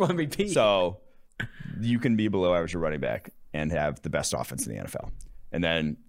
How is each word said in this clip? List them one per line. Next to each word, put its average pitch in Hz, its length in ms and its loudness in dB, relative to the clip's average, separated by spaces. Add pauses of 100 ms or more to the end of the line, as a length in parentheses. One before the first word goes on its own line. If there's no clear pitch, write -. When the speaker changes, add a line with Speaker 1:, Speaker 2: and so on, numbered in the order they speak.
Speaker 1:
Bowl 160 60 0
M 175 60 0
V 156 100 0
P. 196 200 -2
Speaker 2:
So 101 540 4 (800)
you 120 180 2
can 120 160 4
be 107 140 2
below 92 260 4
average 82 180 0
at 87 80 -2
running 78 200 -2
back 58 300 -4 (220)
and 78 180 -2
have 76 320 0
the 76 60 -6
best 73 240 -2
offense 65 320 -6
in 57 80 -8
the 52 60 -8
N 50 60 -10
F - 100 -12
L. - 160 -8 (400)
And 85 120 -2
then 82 340 0 (120)